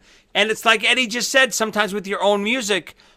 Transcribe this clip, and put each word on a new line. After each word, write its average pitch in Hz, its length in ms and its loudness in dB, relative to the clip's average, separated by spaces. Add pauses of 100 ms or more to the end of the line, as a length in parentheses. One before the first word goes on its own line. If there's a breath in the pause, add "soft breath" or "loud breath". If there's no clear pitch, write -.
(340 soft breath)
And 208 160 2
it's - 140 -4
like 226 240 2
Eddie 247 180 2
just 226 240 -4
said, 262 220 2
sometimes 208 400 -2
with 196 140 -6
your 190 160 -4
own 202 200 2
music, 208 520 -2 (220 soft breath)